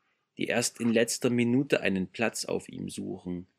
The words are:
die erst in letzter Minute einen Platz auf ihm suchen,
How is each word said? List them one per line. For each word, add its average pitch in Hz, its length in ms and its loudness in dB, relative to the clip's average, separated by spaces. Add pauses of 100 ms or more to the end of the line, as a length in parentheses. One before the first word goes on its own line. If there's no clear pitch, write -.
(380)
die - 80 -2
erst - 340 -2
in 117 120 2
letzter 120 380 2
Minute 120 520 2
einen 95 300 0
Platz - 340 -4
auf 92 240 -4
ihm 95 200 -8
suchen, 92 580 -8 (120)